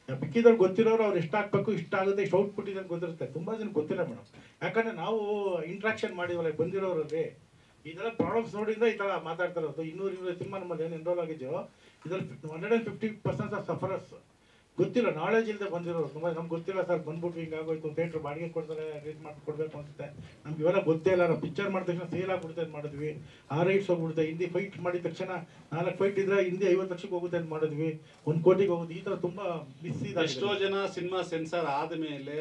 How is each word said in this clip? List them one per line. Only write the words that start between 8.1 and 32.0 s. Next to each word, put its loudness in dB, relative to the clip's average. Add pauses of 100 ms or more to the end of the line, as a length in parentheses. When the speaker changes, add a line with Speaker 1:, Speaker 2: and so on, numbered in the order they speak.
Speaker 1:
ಪ್ರಾಬ್ಲಮ್ಸ್ 0
ನೋಡಿದ್ರೆ 2
ಈ -8
ತರ 0 (180)
ಮಾತಾಡ್ತಾ -2
ಇರೋದು. -4
ಇನ್ನೂರು -4
ಇನ್ನೂರ -4
ಸಿನಿಮಾ -6
ನಮ್ಮಲ್ಲಿ -4
ಏನು -6
ಎನ್ರೋಲ್ -2
ಆಗಿದೆಯೋ, -4 (460)
ಇದ್ರಲ್ಲಿ -6
ಹಂಡ್ರೆಡ್ -2
and 2
fifty -4 (200)
percent -2
of -8
sufferers -4 (640)
ಗೊತ್ತಿಲ್ಲ, 4 (140)
ನಾಲೆಡ್ಜ್ 4
ಇಲ್ಲದೆ -4
ಬಂದಿರೋರು. -2
ತುಂಬಾ -4
ನಮ್ಗೆ -4
ಗೊತ್ತಿಲ್ಲ -2
sir, 2
ಬಂದ್ಬಿಟ್ವಿ, -4
ಹಿಂಗಾಗೋಯ್ತು, -4
ಥಿಯೇಟರ್ 0
ಬಾಡಿಗೆ -6
ಕೊಡ್ತಾರೆ, -6 (160)
ರಿಲೀಸ್ -10
ಮಾಡಿ -14
ಕೊಡ್ಬೇಕು -4
ಅನ್ಸುತ್ತೆ, -10 (380)
ನಮ್ಗೆ -6
ಇವೆಲ್ಲ 6 (100)
ಗೊತ್ತೇ 4
ಇಲ್ಲ. 6
ನಾವು 4
picture -2
ಮಾಡಿದ -2
ತಕ್ಷಣ -2
sale 0
ಆಗ್ಬಿಡುತ್ತೆ -2
ಅಂತ -6
ಮಾಡಿದ್ವಿ, -4 (400)
ಆ 4
rates 4
ಹೋಗ್ಬಿಡುತ್ತೆ, 2
ಹಿಂದಿ -2
fight -2
ಮಾಡಿದ 0
ತಕ್ಷಣ -6 (420)
ನಾಲ್ಕು 0
fight 2
ಇದ್ರೆ 4
ಹಿಂದಿ 2
ಐವತ್ತು 4
ಲಕ್ಷಕ್ಕೆ -6
ಹೋಗುತ್ತೆ 0
ಅಂತ -6
ಮಾಡಿದ್ವಿ, 0 (360)
ಒಂದ್ 2
ಕೋಟಿಗೆ 8
ಹೋಗುತ್ತೆ. -2
ಈ -8
ತರ -2 (100)
ತುಂಬಾ -4 (380)
miss -6
ಇದೆ. 0
Speaker 2:
ಎಷ್ಟೋ 0
ಜನ 0
ಸಿನಿಮಾ -2
ಸೆನ್ಸಾರ್ -2 (140)
ಆದ -4 (140)